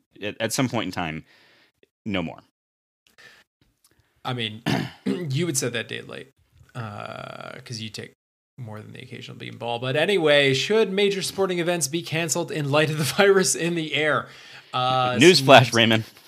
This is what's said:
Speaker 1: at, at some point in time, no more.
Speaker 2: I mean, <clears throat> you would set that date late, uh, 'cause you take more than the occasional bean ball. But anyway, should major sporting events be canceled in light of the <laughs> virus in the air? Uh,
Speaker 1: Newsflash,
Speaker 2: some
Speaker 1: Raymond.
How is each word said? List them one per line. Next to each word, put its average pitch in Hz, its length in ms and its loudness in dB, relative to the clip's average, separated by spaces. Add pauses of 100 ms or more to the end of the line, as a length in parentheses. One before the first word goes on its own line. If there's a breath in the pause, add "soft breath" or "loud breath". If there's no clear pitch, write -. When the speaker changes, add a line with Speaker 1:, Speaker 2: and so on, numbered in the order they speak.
(200)
Speaker 1:
at, 101 200 -8
at 113 120 -4
some 131 160 0
point 110 180 -4
in 92 60 -8
time, 80 320 -8 (800 soft breath)
no 95 200 -4
more. 71 160 -10 (1800 loud breath)
Speaker 2:
I 131 100 -8
mean, 110 280 -8 (240)
<clears throat> - 180 -18
you 175 420 -4
would 156 100 -4
set 123 160 -4
that 113 160 -6
date 117 200 -12
late, - 220 -16 (440)
uh, 104 800 -14 (120)
'cause 110 160 -14
you 110 80 -10
take 110 240 -16 (460)
more 107 220 -14
than 107 120 -18
the - 100 -18
occasional 120 340 -18
bean 120 200 -14
ball. 117 220 -6
But 131 180 -4
anyway, 151 580 4
should 208 380 0
major 196 300 0
sporting 185 360 -2
events 170 300 -2
be 170 140 -4
canceled 165 500 -4
in 147 180 -4
light 151 200 4
of 156 80 -4
the 156 60 0
<laughs> - 120 -4
virus 190 380 6
in 170 200 -4
the 156 200 -6
air? 143 340 0 (440 loud breath)
Uh, 127 420 0
Speaker 1:
Newsflash, 135 560 8
Speaker 2:
some 117 60 0
Speaker 1:
Raymond. 113 280 4 (240)